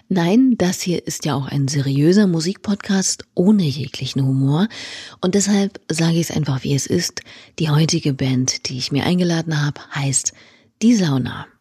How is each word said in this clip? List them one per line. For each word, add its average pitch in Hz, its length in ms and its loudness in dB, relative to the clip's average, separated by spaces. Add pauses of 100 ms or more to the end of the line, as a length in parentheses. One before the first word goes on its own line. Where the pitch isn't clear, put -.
nein, 202 500 2
das 180 220 0
hier 175 240 -4
ist - 200 -10
ja 147 100 0
auch 135 140 -4
ein 139 180 -2
seriöser 147 640 2
Musikpodcast 190 960 -2 (100)
ohne 190 300 4
jeglichen 135 600 -4
Humor. 135 440 2 (520)
Und 180 140 0
deshalb 196 540 0
sage 165 300 0
ich's 165 120 -2
einfach, 143 320 -2
wie 139 100 -2
es 139 140 0
ist. - 360 -2 (360)
Die 160 100 0
heutige 151 460 2
Band, 131 540 -2
die 127 100 -8
ich 127 140 -6
mir 139 100 0
eingeladen 165 580 0
habe, 147 200 -4 (120)
heißt 139 420 -2 (480)
Die 233 120 6
Sauna. 135 540 -2 (120)